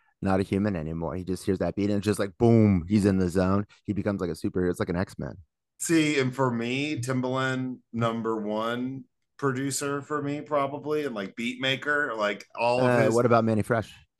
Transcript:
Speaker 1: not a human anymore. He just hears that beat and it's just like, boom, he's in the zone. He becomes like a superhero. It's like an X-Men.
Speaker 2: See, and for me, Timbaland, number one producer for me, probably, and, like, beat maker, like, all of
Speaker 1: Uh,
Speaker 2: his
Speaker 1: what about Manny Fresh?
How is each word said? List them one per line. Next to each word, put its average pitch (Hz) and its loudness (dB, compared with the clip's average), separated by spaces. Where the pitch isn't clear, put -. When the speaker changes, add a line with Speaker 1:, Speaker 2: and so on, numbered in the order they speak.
Speaker 1:
not 95 2
a 98 0
human 98 0
anymore. 80 -6
He 92 -8
just 90 -4
hears 95 0
that 85 0
beat 101 0
and 101 0
it's 101 -4
just 104 0
like, 101 -4
boom, 110 6
he's 101 4
in 98 4
the 90 2
zone. 95 0
He 107 -6
becomes 101 -4
like 87 -2
a 80 -6
superhero. 90 -2
It's 87 -4
like 104 -2
an 85 -4
X-Men. 76 -6
Speaker 2:
See, 151 2
and 127 0
for 131 2
me, 123 -4
Timbaland, 127 -4
number 113 -2
one 117 -4
producer 139 -4
for 147 -6
me, 143 -4
probably, 143 -4
and, 127 -6
like, 98 -8
beat 123 -6
maker, 135 -2
like, 104 -2
all 120 2
of 127 4
Speaker 1:
Uh, 120 4
Speaker 2:
his 113 2
Speaker 1:
what 120 4
about 113 6
Manny 110 2
Fresh? 113 -2